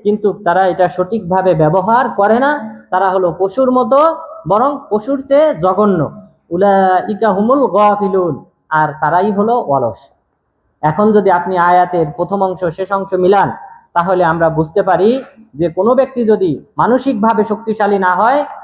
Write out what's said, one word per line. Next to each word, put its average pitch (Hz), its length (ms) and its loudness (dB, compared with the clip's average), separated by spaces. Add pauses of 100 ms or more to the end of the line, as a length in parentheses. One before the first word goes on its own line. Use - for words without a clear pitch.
কিন্তু 208 300 0
তারা 185 340 0
এটা 180 200 2
সঠিকভাবে 180 680 -2
ব্যবহার 185 560 2
করে 214 300 2
না, 294 500 -4
তারা 185 200 0
হলো 180 300 0
পশুর 247 320 0
মতো, 269 440 2 (320)
বরং 262 320 0 (100)
পশুর 262 380 -2
চেয়ে 294 280 2
জঘন্য। 185 640 0 (320)
উলাইকা 190 800 2
হুমুল 226 380 2
গাফিলুন, 190 760 0 (240)
আর 156 320 0
তারাই 185 300 0
হলো 214 260 0
অলস। 131 540 -4 (720)
এখন 208 300 2
যদি 196 200 2
আপনি 180 260 -2
আয়াতের 180 480 2 (100)
প্রথম 190 280 -4
অংশ 185 220 -4
শেষ 185 260 -6
অংশ 196 220 -4
মিলান, 180 380 2 (420)
তাহলে 180 320 0
আমরা 165 240 2
বুঝতে 156 340 -2
পারি 190 400 0 (300)
যে 160 160 -2
কোনো 214 260 0
ব্যক্তি 247 300 0
যদি 190 400 0 (120)
মানসিকভাবে 220 680 0
শক্তিশালী 208 560 -2
না 180 160 0
হয়, 262 300 0 (180)